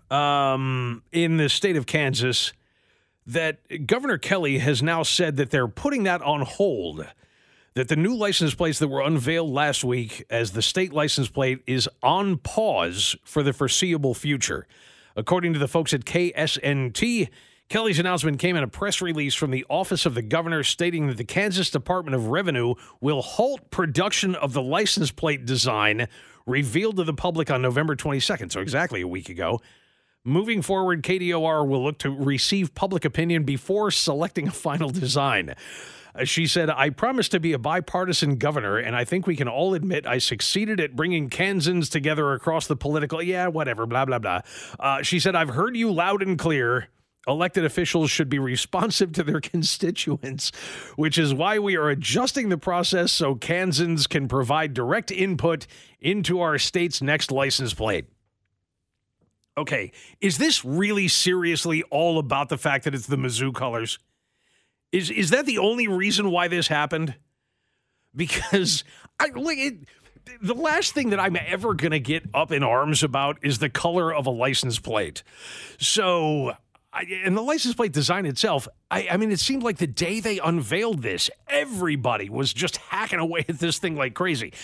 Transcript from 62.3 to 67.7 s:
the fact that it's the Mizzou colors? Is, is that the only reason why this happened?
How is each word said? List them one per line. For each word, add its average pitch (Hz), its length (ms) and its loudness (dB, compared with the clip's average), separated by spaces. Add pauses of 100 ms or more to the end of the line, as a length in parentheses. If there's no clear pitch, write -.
the 139 100 -2
fact 139 260 0
that 139 100 -2
it's 120 120 -6
the 139 100 0
Mizzou 127 380 -2
colors? 117 440 -4 (960)
Is, 175 180 0
is 185 200 0
that 254 160 4
the 226 120 0
only 220 300 2
reason 196 420 0
why 175 180 2
this 170 200 0
happened? 151 460 0 (1000)